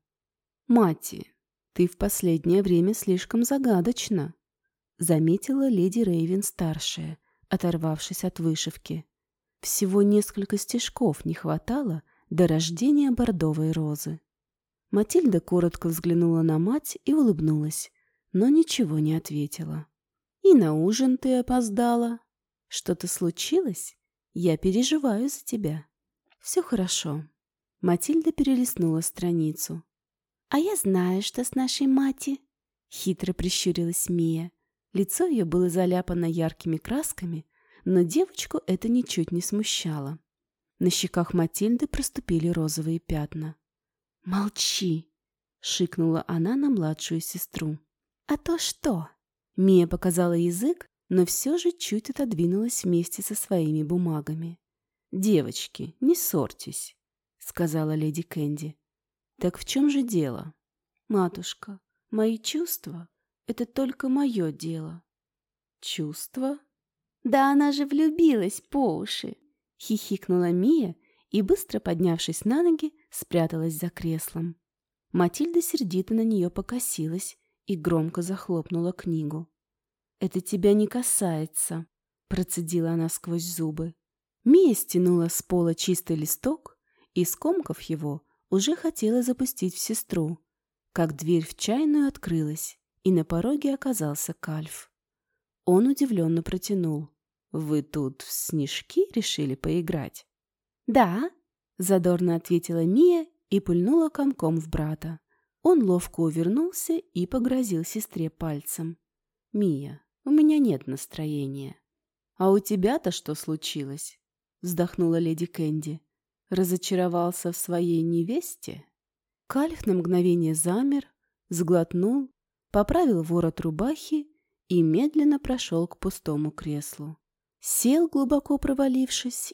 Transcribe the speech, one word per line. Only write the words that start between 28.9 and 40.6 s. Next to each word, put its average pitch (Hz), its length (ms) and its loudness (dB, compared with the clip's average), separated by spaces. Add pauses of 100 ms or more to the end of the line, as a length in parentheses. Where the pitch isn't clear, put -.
страницу. 165 840 -4 (680)
«А 277 100 0
я 370 180 0
знаю, 185 460 0
что 247 220 -6
с - 100 -8
нашей 262 320 -2
Мати», 269 540 0 (520)
хитро 185 400 -4
прищурилась 175 760 -2
Мия. 165 440 0 (400)
Лицо 196 340 0
ее 247 180 2
было 180 240 2
заляпано 180 560 0
яркими 165 520 -2
красками, 175 680 -6 (380)
но 180 180 4
девочку 302 640 -2
это 190 220 -2
ничуть 233 440 -2
не 175 80 -2
смущало. 160 760 -4 (600)